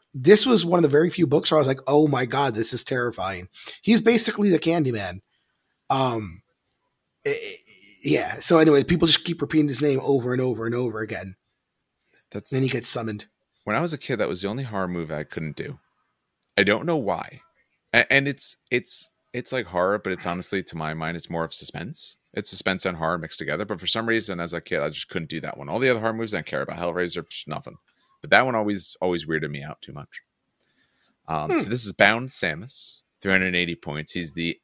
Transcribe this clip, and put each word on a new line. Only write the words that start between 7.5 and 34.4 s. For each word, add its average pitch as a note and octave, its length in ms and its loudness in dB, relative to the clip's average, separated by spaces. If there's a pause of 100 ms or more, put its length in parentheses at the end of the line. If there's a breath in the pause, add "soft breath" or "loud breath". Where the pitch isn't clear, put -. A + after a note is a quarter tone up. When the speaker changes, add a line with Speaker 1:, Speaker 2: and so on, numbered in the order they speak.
Speaker 1:
yeah. C#3+ 360 0
So E3 180 4
anyway, D3+ 260 8
people E3+ 240 2
just - 160 6
keep E3+ 160 -4
repeating D3 280 2
his C3 140 -2
name C#3+ 200 2
over B2 320 2
and B2+ 80 0
over A2+ 240 -2
and A#2 80 -2
over A#2+ 280 -2
again. F#2+ 340 -8 (960)
Speaker 2:
That's - 180 -10
Speaker 1:
Then C3 140 0
he B2+ 60 0
gets A#2+ 200 -2
summoned. A2 360 -4 (380)
Speaker 2:
When G#2+ 120 -2
I C3+ 60 2
was E3 120 -2
a C#3+ 60 -8
kid, - 180 -4
that G2 100 2
was F2+ 140 -4
the G2 80 -4
only B2+ 140 -4
horror G2+ 240 -4
movie E2 260 -4
I D2+ 100 -6
couldn't D#2 320 -8
do. D2 220 -10 (800)
I G2+ 60 6
don't G2+ 220 2
know E3+ 120 0
why. G2 440 -4 (520)
A-, A#2 180 4
and C#3 160 4
it's, - 300 -8 (140)
it's, - 400 -6 (220)
it's B2 180 -8
like B2+ 160 -4
horror, F#2 320 2
but F#2+ 140 -4
it's F2 120 -8
honestly, F2+ 380 -4
to - 140 -12
my D#2 180 -6
mind, D#2+ 220 -6
it's - 120 -12
more E2 140 -2
of E2 100 -6
suspense. - 640 -10 (160)
It's - 160 -6
suspense - 360 -4
and F2+ 120 -4
horror D#2+ 220 -2
mixed D#2+ 200 -10
together. D#2+ 260 -4
But G2 140 -8
for F2+ 80 -10
some A2+ 220 -2
reason, G2 300 -2
as E2+ 140 -6
a E2 80 -6
kid, D#2+ 200 -2
I D2+ 80 -2
just - 200 -10
couldn't E2 200 -6
do D#2+ 120 -6
that D2 160 -10
one. C#2+ 120 -12
All G2 100 -2
the C3 100 2
other A#2 100 -6
horror A2+ 140 -2
movies A2+ 200 -6
I E2+ 80 -4
care D2+ 200 -6
about, D#2 160 -6
Hellraiser, F2 460 -4
psh, - 240 -12
nothing. - 280 -10 (460)
But D3+ 100 -2
that A#2+ 140 6
one B2+ 100 -2
always, G#2 460 -2
always F2 260 0
weirded D2+ 240 -2
me C#2+ 120 -10
out D2+ 180 -14
too C#2+ 120 -18
much. C#2+ 280 -18 (1080)
Um, D#2 240 -2
Speaker 1:
Hmm. E4+ 80 2
Speaker 2:
so D#3+ 100 -4
this A#2 160 -2
is G2 80 -8
Bound A2+ 360 4
Samus, - 720 -6 (200)
three G2 100 0
hundred F#2 240 2
eighty E2+ 200 0
points. D#2 380 -10
He's E2 200 -8
the E2+ 300 -4